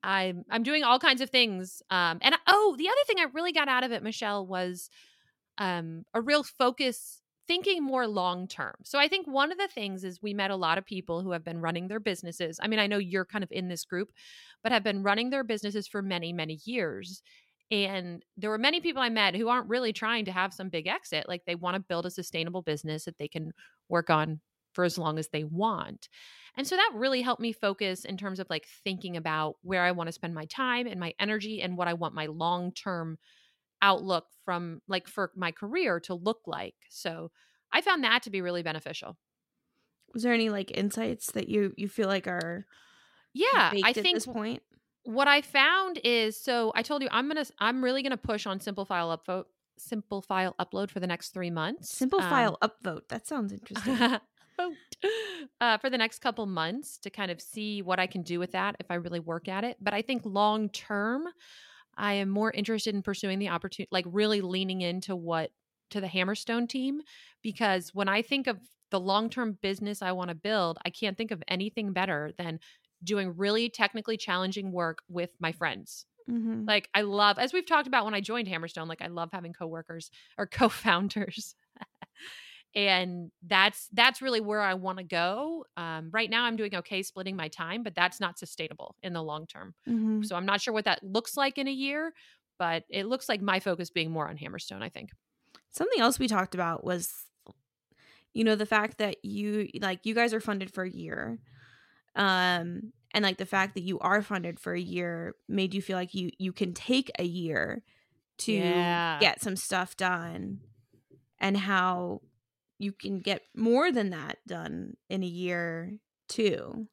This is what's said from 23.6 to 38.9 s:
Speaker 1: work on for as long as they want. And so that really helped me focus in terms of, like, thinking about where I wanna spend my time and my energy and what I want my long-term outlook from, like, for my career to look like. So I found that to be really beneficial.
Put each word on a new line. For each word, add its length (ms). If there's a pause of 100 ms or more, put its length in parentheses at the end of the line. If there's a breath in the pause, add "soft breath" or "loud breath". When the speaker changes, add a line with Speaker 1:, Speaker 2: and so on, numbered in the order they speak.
Speaker 1:
work 220
on 300 (340)
for 100
as 140
long 200
as 120
they 140
want. 640 (480 loud breath)
And 100
so 100
that 180
really 280
helped 200
me 100
focus 520
in 140
terms 220
of, 100
like, 160 (180)
thinking 320
about 460
where 220
I 80
wanna 200
spend 220
my 120
time 400
and 140
my 180
energy 440
and 160
what 100
I 60
want 200
my 120
long-term 920 (640 soft breath)
outlook 440 (180)
from, 440
like, 200
for 280
my 160
career 480
to 140
look 320
like. 280 (160)
So 400 (420 soft breath)
I 100
found 220
that 200
to 60
be 120
really 220
beneficial. 520 (960)